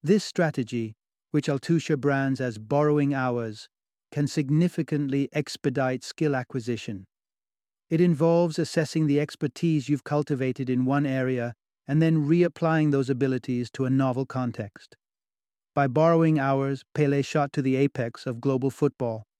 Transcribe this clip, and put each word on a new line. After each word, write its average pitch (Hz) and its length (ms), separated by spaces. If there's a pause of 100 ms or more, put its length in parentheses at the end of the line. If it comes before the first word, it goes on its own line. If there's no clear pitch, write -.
This 190 220
strategy, 120 680 (360)
which 151 180
Altucher 151 500
brands 135 420
as 120 180
borrowing 143 540
hours, 120 560 (420)
can 147 160
significantly 147 1040
expedite 131 720
skill 147 300
acquisition. 117 720 (840)
It 165 100
involves 170 580
assessing 160 480
the 143 140
expertise 147 680
you've 143 140
cultivated 135 680
in 127 160
one 143 180
area 127 500 (320)
and 151 140
then 160 260
reapplying 160 640
those 135 200
abilities 127 600
to 135 120
a 127 60
novel 131 340
context. 120 720 (760)
By 139 140
borrowing 160 500
hours, 139 440 (120)
Pelé 143 300
shot 143 280
to 143 100
the 131 140
apex 131 500
of 120 140
global 131 300
football. 120 560 (140)